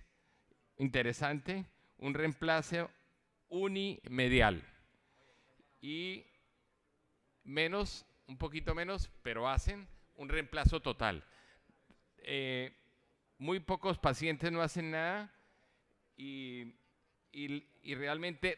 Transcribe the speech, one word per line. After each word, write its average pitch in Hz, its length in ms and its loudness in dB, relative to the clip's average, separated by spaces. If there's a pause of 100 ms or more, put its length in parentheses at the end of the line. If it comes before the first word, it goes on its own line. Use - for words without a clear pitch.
(760)
interesante, 139 880 0 (320)
un 139 160 -2
reemplazo 160 760 0 (600)
unimedial. 127 1120 4 (1160)
Y 170 440 -6 (1160)
menos, 165 640 0 (220)
un 131 100 -14
poquito 160 360 -2
menos, 180 360 -2 (140)
pero 117 260 0
hacen 196 400 0 (260)
un 139 140 -10
reemplazo 151 520 2
total. 110 400 0 (960)
Eh, 131 540 -4 (680)
muy 175 200 0
pocos 185 380 0
pacientes 156 560 0
no 170 80 2
hacen 160 300 -2
nada 180 420 -2 (840)
y, 131 600 -10 (560)
y, 143 340 -6 (160)
y 143 140 -8
realmente 156 640 -2